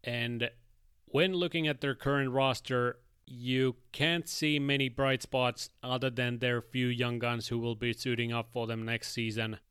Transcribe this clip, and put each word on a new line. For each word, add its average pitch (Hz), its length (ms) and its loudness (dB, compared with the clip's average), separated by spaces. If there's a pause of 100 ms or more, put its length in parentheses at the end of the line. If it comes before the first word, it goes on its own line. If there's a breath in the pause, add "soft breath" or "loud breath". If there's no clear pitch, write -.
And 120 460 -2 (560)
when 180 260 2
looking 170 340 0
at 147 140 0
their 139 140 0
current 135 360 0
roster, 127 680 0 (340)
you 127 440 2 (160)
can't 165 360 2
see 151 300 2
many 139 300 2
bright 131 340 2
spots 127 480 0 (140)
other 127 260 0
than 123 280 -2
their 123 220 0
few 127 280 0
young 120 320 0
guns 120 280 -2
who 120 100 -2
will 117 180 -2
be 117 160 -2
suiting 117 400 -2
up 117 200 -4
for 117 140 -2
them 113 180 -4
next 113 280 -4
season. 110 460 -2 (120)